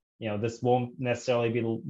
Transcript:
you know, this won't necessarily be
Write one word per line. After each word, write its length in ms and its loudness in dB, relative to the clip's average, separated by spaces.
you 100 -6
know, 100 -2
this 240 -4
won't 380 2
necessarily 500 2
be 400 0